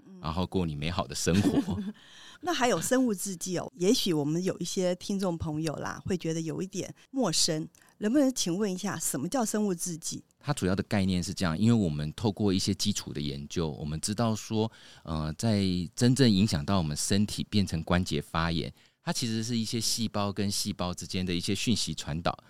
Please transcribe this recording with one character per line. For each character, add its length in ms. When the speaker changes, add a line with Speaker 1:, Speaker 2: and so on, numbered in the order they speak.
Speaker 1:
嗯。 120
Speaker 2:
然 140
后 120
过 200
你 100
美 140
好 160
的 80
生 260
活。 400
Speaker 1:
<laughs> 360
那 100
还 160
有 140
生 240
物 80
制 220
剂 240
哦， 160
也 180
许 180
我 140
们 180
有 140
一 80
些 300
听 240
众 180
朋 240
友 140
啦， 280
会 140
觉 160
得 80
有 220
一 20
点 260
陌 200
生， 380
能 120
不 60
能 160
请 240
问 160
一 20
下， 220
什 220
么 100
叫 160
生 180
物 120
制 200
剂？ 280
Speaker 2:
它 120
主 140
要 100
的 80
概 220
念 180
是 80
这 140
样， 100
因 120
为 60
我 140
们 280
透 160
过 200
一 60
些 160
基 180
础 220
的 80
研 260
究， 220
我 160
们 160
知 140
道 200
说， 340
呃， 300
在 300
真 200
正 140
影 180
响 180
到 140
我 40
们 140
身 300
体 160
变 220
成 180
关 200
节 160
发 320
炎， 220
它 100
其 140
实 160
是 120
一 80
些 160
细 280
胞 260
跟 160
细 240
胞 180
之 140
间 180
的 80
一 80
些 140
讯 220
息 180
传 300
导 120